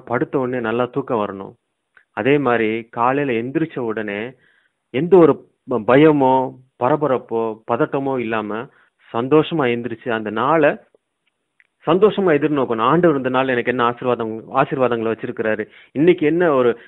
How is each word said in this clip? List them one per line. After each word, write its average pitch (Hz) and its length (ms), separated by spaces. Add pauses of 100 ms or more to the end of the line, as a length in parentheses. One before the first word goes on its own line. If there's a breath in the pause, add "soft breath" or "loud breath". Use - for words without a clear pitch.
படுத்த 120 340
உடனே 127 200
நல்லா 117 260
தூக்கம் 123 340
வரணும். 101 340 (580 soft breath)
அதே 131 260
மாதிரி 117 460
காலையில 123 580
எந்திரிச்ச 151 380
உடனே 107 400 (680)
எந்த 165 280
ஒரு 151 160 (360)
ப-, 117 180
பயமோ 139 460 (460)
பரபரப்போ 117 840 (100)
பதட்டமோ 135 460
இல்லாம 110 500 (460 soft breath)
சந்தோஷமா 143 540
எந்திரிச்சு 120 420
அந்த 110 200
நாளை 143 400 (1160)
சந்தோஷமா 190 460
எதிர்நோக்கணும். 139 500
ஆண்டவர் 156 360
இந்த 131 120
நாள் 131 180
எனக்கு 120 220
என்ன 123 140
ஆசீர்வாதம், 117 720
ஆசீர்வாதங்களை 123 540
வச்சிருக்கிறாரு, 110 580 (240 soft breath)
இன்னைக்கு 165 340
என்ன 165 260
ஒரு 123 260 (100)